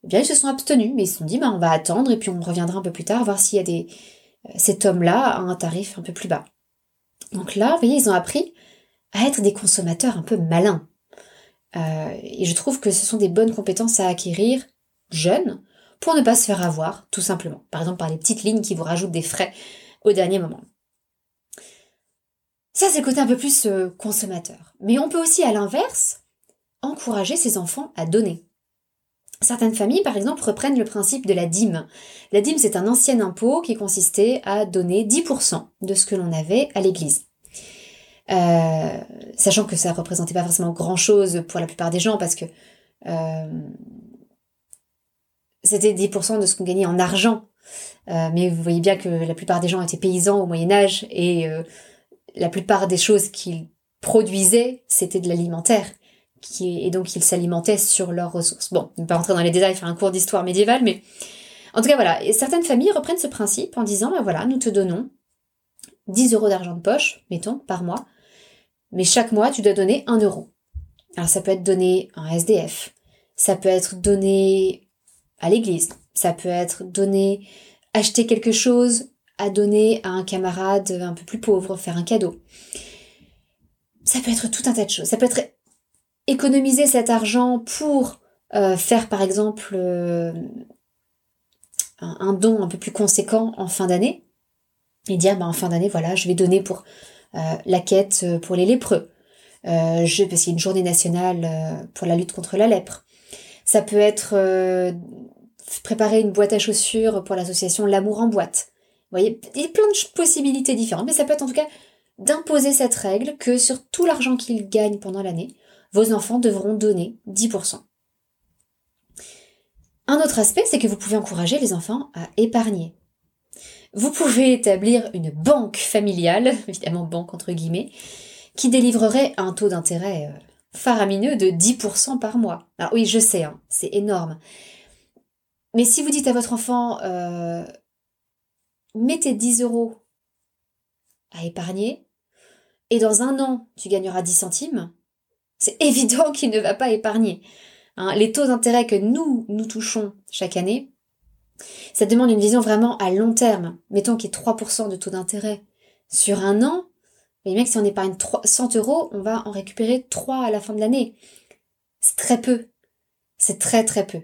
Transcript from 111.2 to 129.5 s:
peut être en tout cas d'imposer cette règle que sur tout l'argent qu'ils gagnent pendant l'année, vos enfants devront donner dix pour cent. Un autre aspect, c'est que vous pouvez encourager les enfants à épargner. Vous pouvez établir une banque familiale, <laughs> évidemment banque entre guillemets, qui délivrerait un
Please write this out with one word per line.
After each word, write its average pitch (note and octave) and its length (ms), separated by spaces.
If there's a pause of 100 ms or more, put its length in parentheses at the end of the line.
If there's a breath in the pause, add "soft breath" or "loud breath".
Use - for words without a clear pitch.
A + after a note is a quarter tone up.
peut D4 80
être D4 100
en C#4 40
tout B3+ 80
cas D4+ 120 (520 loud breath)
d'imposer C#4+ 540
cette B3 220
règle A3+ 420
que B3 220
sur B3+ 300
tout - 180
l'argent B3+ 300
qu'ils A3 320
gagnent G#3 320
pendant G3 220
l'année, F3+ 340 (360 soft breath)
vos A3 200
enfants A3 260
devront G#3 360
donner G#3 520
dix G#3 220
pour G#3 180
cent. - 220 (2250 loud breath)
Un C#4+ 120
autre D4+ 200
aspect, A3 260
c'est F#4+ 140
que A#3 80
vous G3+ 100
pouvez G3+ 200
encourager G3 420
les B3 140
enfants G#3 420
à E3 220
épargner. A3 580 (1000 loud breath)
Vous A#3+ 200
pouvez C4 400
établir A3+ 640
une D#3+ 160
banque G#3 480
familiale, G3+ 800
<laughs> - 80
évidemment F3 340
banque E3+ 320
entre E3+ 160
guillemets, E3 400 (640 loud breath)
qui - 140
délivrerait A#3+ 680
un F#3 160